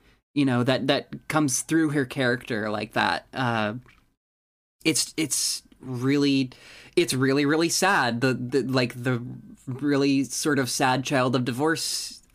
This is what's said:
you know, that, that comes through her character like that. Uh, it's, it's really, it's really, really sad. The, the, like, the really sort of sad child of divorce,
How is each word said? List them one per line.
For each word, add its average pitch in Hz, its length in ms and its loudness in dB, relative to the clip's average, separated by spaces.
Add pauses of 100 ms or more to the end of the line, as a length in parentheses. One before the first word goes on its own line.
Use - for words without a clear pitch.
(340)
you 143 100 2
know, 123 180 2
that, 127 240 0
that - 400 -2
comes 151 360 0
through 160 280 0
her 143 140 0
character 123 640 -2
like 107 220 -6
that. 101 420 0
Uh, 113 400 -2 (1120)
it's, - 320 0
it's - 460 -4 (180)
really, 135 720 0 (440)
it's 170 180 2
really, 135 320 2
really 160 240 2
sad. 156 520 2
The, 131 140 2
the, 123 280 0
like, 127 400 -2
the 123 180 0 (460)
really 139 560 2
sort 139 380 -2
of 123 100 -2
sad 131 340 0
child 131 300 2
of 127 100 2
divorce, 147 800 -4 (120)